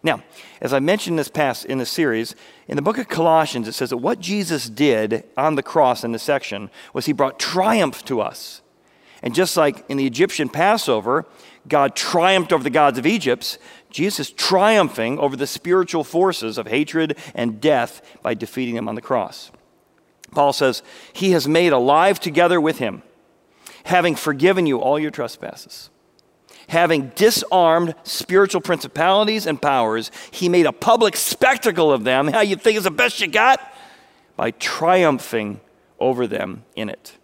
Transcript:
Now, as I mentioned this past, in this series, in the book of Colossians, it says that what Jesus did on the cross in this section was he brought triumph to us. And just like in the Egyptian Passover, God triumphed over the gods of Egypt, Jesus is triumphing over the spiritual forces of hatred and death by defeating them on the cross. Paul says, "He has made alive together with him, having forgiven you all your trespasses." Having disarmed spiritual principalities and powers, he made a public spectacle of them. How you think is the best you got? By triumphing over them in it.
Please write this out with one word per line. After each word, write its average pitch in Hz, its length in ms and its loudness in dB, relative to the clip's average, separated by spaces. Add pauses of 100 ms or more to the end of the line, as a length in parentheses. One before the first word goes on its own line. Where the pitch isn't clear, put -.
Now, 151 200 0 (400)
as 131 100 -2
I 139 80 2
mentioned 170 380 0
this 143 100 -4
past, 139 380 -4
in 135 100 -4
this 123 140 -4
series, 117 440 -2 (340)
in 143 80 -6
the 139 60 -2
book 214 140 -2
of 247 120 -8
Colossians, 160 600 2
it 110 60 -12
says 127 160 -4
that 123 80 -4
what 185 200 -2
Jesus 170 500 -4
did 110 560 0 (120)
on 151 200 0
the 135 60 -2
cross 127 420 2
in 117 80 -4
this 113 100 -8
section 107 480 -4 (240)
was 131 100 -4
he 151 80 -2
brought 135 260 -2
triumph 185 680 0
to 123 140 -2
us. - 420 -8 (600)
And 120 120 -6
just 175 240 0
like 147 320 0
in 139 80 -4
the 135 80 0
Egyptian 139 420 -2
Passover, 151 760 0 (420)
God 143 260 2
triumphed 180 560 0
over 147 140 0
the 139 60 -2
gods 139 280 2
of 123 60 -8
Egypt, 156 540 -2 (320)
Jesus 160 380 -4
is - 60 -20
triumphing 180 840 2
over 139 180 -2
the 135 100 -4
spiritual 175 580 -2
forces 160 520 -2
of 110 100 -8
hatred 151 520 -2 (160)
and 113 260 -4
death 131 400 0 (220)
by 113 100 -4
defeating 117 440 -6
them 110 120 -6
on 107 60 -8
the 120 80 -12
cross. - 480 -6 (800)
Paul 143 240 2
says, 131 280 0 (300)
"He 185 200 0
has 143 140 2
made 165 280 4
alive 151 460 4
together 175 380 2
with 156 200 0
him, 107 240 -6 (840)
having 175 300 2
forgiven 170 500 2
you 135 140 0
all 139 200 0
your 151 120 -4
trespasses." - 800 -12 (800)
Having 156 480 2
disarmed 175 880 2
spiritual 190 560 0
principalities 190 840 0
and 151 160 -4
powers, 113 520 0 (180)
he 175 180 -2
made 175 180 4
a 127 60 0
public 226 440 2
spectacle 214 720 2
of 123 140 0
them. 131 240 2
How 214 140 2
you 202 120 0
think 214 240 0
is 190 60 -4
the 180 80 0
best 240 280 0
you 294 60 -2
got? 240 340 2 (760)
By 113 160 -2
triumphing 135 1080 0 (380)
over 123 300 0
them 107 340 -6 (140)
in 107 120 -6
it. - 360 -16